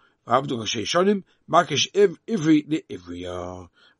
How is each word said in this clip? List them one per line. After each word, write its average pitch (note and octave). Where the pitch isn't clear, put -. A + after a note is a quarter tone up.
Ha'avdu C3
Chashay G#2+
Shonim, G#2
Makish D3+
Iv-, F#3
Ivri, D#3
L'Ivriya. F2+